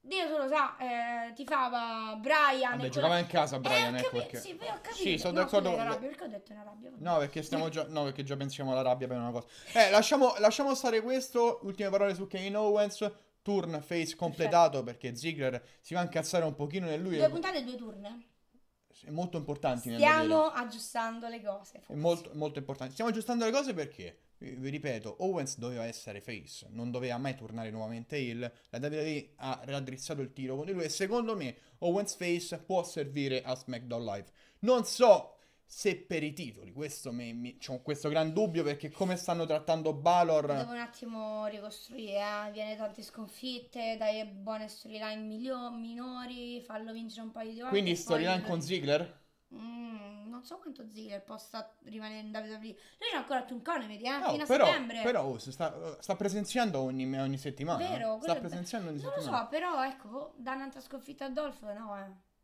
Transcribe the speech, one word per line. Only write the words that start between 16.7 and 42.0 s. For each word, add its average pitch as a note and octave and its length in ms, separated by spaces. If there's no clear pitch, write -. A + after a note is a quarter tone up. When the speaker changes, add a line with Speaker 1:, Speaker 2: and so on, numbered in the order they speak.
Speaker 2:
nel D#3 160
lui F#3 140
Speaker 1:
Due D#4 100
Speaker 2:
e - 20
Speaker 1:
puntate E4+ 300
e B3+ 60
due B3 120
turn. A3 480
Speaker 2:
È - 60
molto E3+ 260
importante C3+ 540
nel A#2 80
Speaker 1:
Stiamo D#4 460
Speaker 2:
vedere. B3+ 200
Speaker 1:
aggiustando A3+ 640
le A#3 140
cose, G3+ 340
Speaker 2:
È - 40
Speaker 1:
forse. - 200
Speaker 2:
molto, E3+ 320
molto D3+ 260
importante. C3+ 360
Stiamo A3+ 160
aggiustando A3+ 340
le A3 60
cose C4 240
perché, E3+ 460
vi, C3 140
vi C3 180
ripeto, C3+ 480
Owens F3 400
doveva A#2+ 260
essere A2 380
face, - 480
non A#2 200
doveva A#2+ 280
mai C3+ 160
tornare A2+ 360
nuovamente A2+ 460
heel. A#2+ 340
La - 80
W C3+ 80
W D3+ 80
E D#3 420
ha C3 280
raddrizzato C#3 580
il B2 100
tiro C3 240
con D3 80
di G3 80
lui F3 120
e D#3 40
secondo A3 480
me C3+ 180
Owens F#3+ 360
face F3 440
può F#3 220
servire C#3 600
a B2+ 120
SmackDown A#2+ 520
Live. G2+ 200
Non A#3+ 260
so A3 460
se F#3 300
per F3 260
i D3+ 120
titoli, A2 380
questo C#3 380
mi, A#2+ 220
mi, A#2+ 240
c'ho B2+ 240
questo D3+ 300
gran D#3+ 220
dubbio E3+ 300
perché C#3+ 280
come F#3 260
stanno E3+ 300
trattando D#3+ 480
Balor D#3+ 520
Speaker 1:
Devo A#3+ 260
un A#3+ 60
attimo A3 680
ricostruire, G#3 720